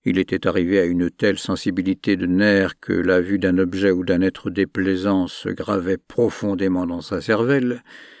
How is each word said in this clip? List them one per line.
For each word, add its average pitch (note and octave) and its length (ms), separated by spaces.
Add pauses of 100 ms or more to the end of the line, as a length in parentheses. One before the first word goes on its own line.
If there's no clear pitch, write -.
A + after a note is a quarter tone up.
il F#2 140
était F#2+ 280
arrivé F#2 320
à F2+ 60
une F2 260
telle G2 280
sensibilité F#2+ 800
de F#2 100
nerfs F#2+ 520
que - 140
la F2+ 300
vue G2 160
d'un F#2 180
objet F#2+ 340
ou F2+ 140
d'un F2+ 160
être F#2+ 300
déplaisant F#2+ 800
se - 200
gravait G2 480
profondément F#2+ 920
dans E2+ 140
sa E2 220
cervelle, B2 600 (380)